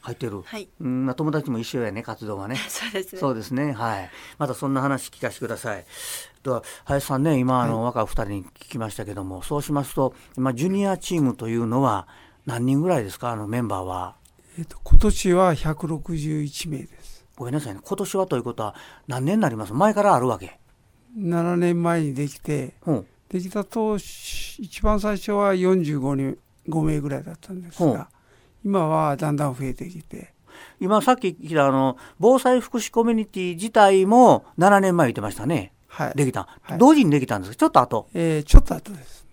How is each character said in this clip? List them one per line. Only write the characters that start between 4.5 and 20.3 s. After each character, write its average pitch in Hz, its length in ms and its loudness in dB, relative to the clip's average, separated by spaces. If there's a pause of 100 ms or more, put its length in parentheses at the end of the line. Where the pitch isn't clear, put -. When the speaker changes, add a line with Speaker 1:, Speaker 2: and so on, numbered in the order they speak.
Speaker 1:
そ 139 140 -6
ん 139 60 -2
な 131 60 0
話 135 300 -4
聞 - 100 -20
か 120 120 -6
せ - 80 -16
て 131 60 -8
く - 20 -8
だ 113 80 -8
さ 107 200 -8
い。 87 80 -16 (600)
で 135 60 -4
は、 120 120 -2 (220)
林 143 220 -2
さ 139 100 -2
ん 135 80 0
ね、 156 140 2
今、 127 220 2
あ 120 60 2
の、 113 120 -2
Speaker 3:
は 113 40 -2
い。 - 40 -2
Speaker 1:
若 120 160 -2
い 104 40 -2
二 - 60 -10
人 113 120 0
に 101 200 -8
聞 - 60 -20 (200)
き - 80 -10
ま 110 100 -6
し 98 60 -10
た 113 100 -10
け 101 100 -12
ど 98 100 -10
も、 92 180 -10
そ 147 140 -6
う 147 60 -4
し 151 100 -6
ま 143 100 -2
す - 140 -8
と、 131 180 0 (220)
今、 131 180 -2
ジ 131 120 -2
ュ - 20 0
ニ 196 180 0
ア 190 100 0
チ 180 200 -6
ー 156 60 2
ム 123 120 2
と 113 140 -10
い 113 80 -2
う 117 100 -2
の 123 160 0
は 107 240 0 (380)
何 120 220 -4
人 135 160 2
ぐ 175 60 0
ら 165 120 2
い - 20 -4
で 98 80 -8
す - 80 -16
か？ 120 140 -6
あ 113 40 -6
の、 104 120 -8
メ 117 100 -4
ン 120 80 -4
バ 98 120 -4
ー - 20 -6
は。 92 340 -8 (440)
Speaker 3:
え 170 40 -10
っ - 40 -8
と、 - 180 -20
今 - 140 10
年 208 340 4
は 180 220 2
百 156 340 -6
六 160 280 -8
十 151 260 -6
一 147 260 -10
名 139 160 -10
で - 180 -20
す。 - 220 -20 (100)
Speaker 1:
ご 123 120 -12
め 123 40 -8
ん 131 40 -6
な 151 60 -2
さ 123 120 -12
い - 20 -12
ね。 98 80 -16
今 196 140 -8
年 196 200 -6
は 190 100 0
と 156 100 -2
い 123 40 -2
う - 40 -8
こ 120 100 -8
と - 80 -8
は 104 140 -8 (320)
何 127 160 -6
年 190 140 2
に 220 40 2
な 170 60 2
り 113 80 -4
ま 107 100 -8
す？ 98 60 -12
前 190 200 2
か 202 120 0
ら 196 100 6
あ 127 60 4
る 127 80 0
わ 107 100 0